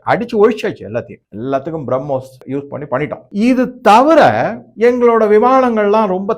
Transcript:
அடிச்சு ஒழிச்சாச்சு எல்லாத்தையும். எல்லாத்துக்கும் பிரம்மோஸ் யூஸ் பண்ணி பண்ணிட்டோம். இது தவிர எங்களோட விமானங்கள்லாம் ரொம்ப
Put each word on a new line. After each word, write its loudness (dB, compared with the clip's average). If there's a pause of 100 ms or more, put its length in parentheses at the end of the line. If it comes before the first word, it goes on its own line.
அடிச்சு -2
ஒழிச்சாச்சு 0
எல்லாத்தையும். -10 (140)
எல்லாத்துக்கும் -6
பிரம்மோஸ் -6 (180)
யூஸ் -8
பண்ணி -12
பண்ணிட்டோம். -6 (160)
இது 2 (180)
தவிர 4 (580)
எங்களோட 2
விமானங்கள்லாம் 2
ரொம்ப -4